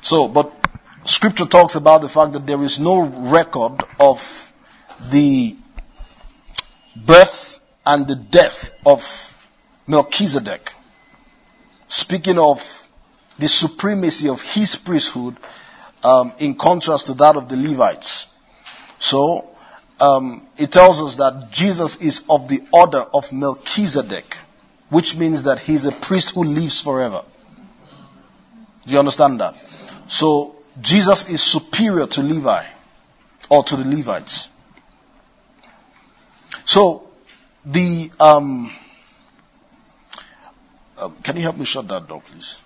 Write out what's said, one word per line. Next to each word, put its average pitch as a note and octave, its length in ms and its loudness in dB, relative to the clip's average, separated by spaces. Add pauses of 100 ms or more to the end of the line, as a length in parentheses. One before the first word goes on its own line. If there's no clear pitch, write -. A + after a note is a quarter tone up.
So, D3+ 260 0
but C#3+ 240 0 (520)
scripture - 400 0
talks F3 300 4
about D#3 260 6
the C#3+ 80 -8
fact D3+ 240 0
that C#3 140 -10
there C#3+ 160 -4
is C#3 180 -4
no F3+ 220 2
record B2+ 840 -2 (140)
of - 540 2 (580)
the C3+ 460 2 (1400)
birth D#3 640 4 (240)
and C#3+ 220 0
the C3+ 100 -6
death - 560 0 (120)
of - 520 0 (500)
Melchizedek. C#3+ 880 -2 (1120)
Speaking F3+ 500 -2
of - 500 -2 (500)
the D3 100 -2
supremacy E3 800 -2
of B2+ 140 -6
his - 340 -2
priesthood, B2+ 600 -6 (680)
um, B2+ 360 4
in C#3+ 160 -4
contrast D#3+ 520 0
to C3+ 80 -6
that D3 220 6
of C3 120 -10
the C3 80 -6
Levites. B2+ 680 -2 (720)
So, C#3+ 500 -2 (520)
um, C3 460 0 (100)
it D3+ 160 -4
tells F3+ 300 8
us C3+ 140 -8
that C3 340 -4
Jesus E3+ 500 -4
is D#3 300 -4
of C3+ 180 0
the C3 140 -4 (100)
order D#3+ 280 6
of C#3 320 -4
Melchizedek, C3+ 1080 -6 (500)
which E3 280 0
means D#3+ 280 -2
that C3+ 140 0
he's D3+ 260 -4
a C#3 80 -2
priest - 420 -4
who F3+ 100 -2
lives D3+ 360 -4
forever. B2+ 420 -6 (1600)
Do B2 60 -8
you C#3 60 2
understand C#3 420 0
that? F2 220 -10 (440)
So, D3 500 -2 (240)
Jesus F#3+ 480 2
is A#2 140 -4
superior F3+ 640 0
to - 160 -4
Levi, C#3 420 -2 (840)
or C#3+ 140 4
to D3 120 -4
the C3+ 200 -4
Levites. G#2+ 520 -6 (2250)
So, F#3+ 440 2 (580)
the, E3 520 -4
um, C#3+ 540 2 (2250)
um, F2 240 -14
can C#3+ 140 -8
you E3+ 60 -8
help D#3+ 160 -6
me C#3+ 80 -8
shut B2 220 -8
that F2+ 200 -12
door, D#2 140 -18
please? - 440 -18